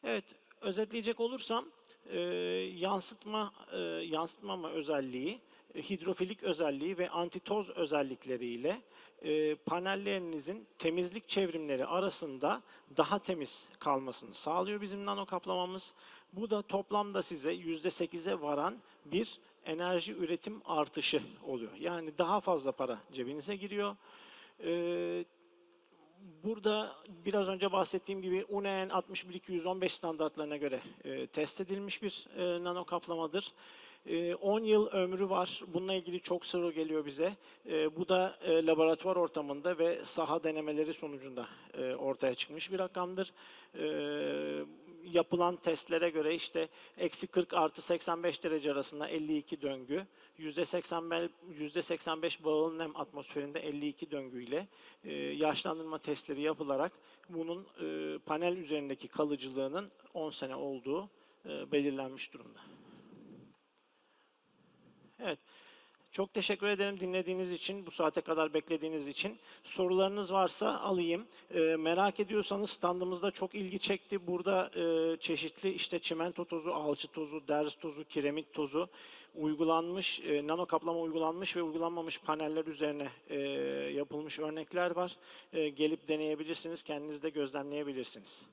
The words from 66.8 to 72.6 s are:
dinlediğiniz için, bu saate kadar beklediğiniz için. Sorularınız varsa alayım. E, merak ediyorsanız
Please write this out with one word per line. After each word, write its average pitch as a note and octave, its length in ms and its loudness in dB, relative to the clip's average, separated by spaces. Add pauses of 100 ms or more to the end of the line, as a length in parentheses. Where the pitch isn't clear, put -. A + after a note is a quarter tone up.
dinlediğiniz F#3 520 0
için, F#3+ 340 -4
bu E3 40 -10
saate D#3+ 300 2
kadar D#3 340 2
beklediğiniz D#3 540 0
için. G3+ 300 -4 (260)
Sorularınız F#3+ 680 2
varsa G3 480 4
alayım. F3+ 460 2 (280)
E, F3 60 4
merak E3 600 4
ediyorsanız G3+ 500 0